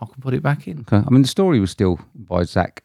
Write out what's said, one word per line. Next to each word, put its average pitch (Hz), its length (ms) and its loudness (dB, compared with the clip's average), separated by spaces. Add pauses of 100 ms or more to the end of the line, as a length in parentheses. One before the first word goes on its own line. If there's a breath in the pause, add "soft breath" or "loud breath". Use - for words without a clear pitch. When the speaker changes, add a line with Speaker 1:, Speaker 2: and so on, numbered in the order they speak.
Speaker 1:
I 113 60 -10
can - 140 -20
put 127 140 -4
it 131 80 -4
back 143 260 -2
in." 156 120 -12
Speaker 2:
Okay. 107 260 2
I - 40 -6
mean, 131 120 6
the 127 60 2
story 185 320 2
was 95 100 0
still 92 280 0 (160)
by 90 280 -4
Zack - 420 -2